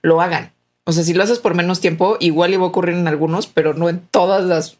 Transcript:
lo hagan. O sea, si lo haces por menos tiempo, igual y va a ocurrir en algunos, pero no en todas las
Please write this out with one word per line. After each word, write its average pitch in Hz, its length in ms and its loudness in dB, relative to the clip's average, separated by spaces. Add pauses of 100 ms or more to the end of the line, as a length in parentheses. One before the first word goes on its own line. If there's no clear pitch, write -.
lo 165 180 2
hagan. 170 320 -4 (320)
O 175 80 -2
sea, 165 120 0
si 165 100 0
lo 180 80 2
haces 233 160 0
por 202 160 -2
menos 180 260 -2
tiempo, 185 400 0
igual 175 320 2
y 190 60 0
va 185 60 2
a 175 40 -2
ocurrir 175 280 -2
en 175 120 0
algunos, 160 380 -2
pero - 260 0
no 165 160 -2
en 175 120 -4 (100)
todas 190 340 2
las 165 360 -2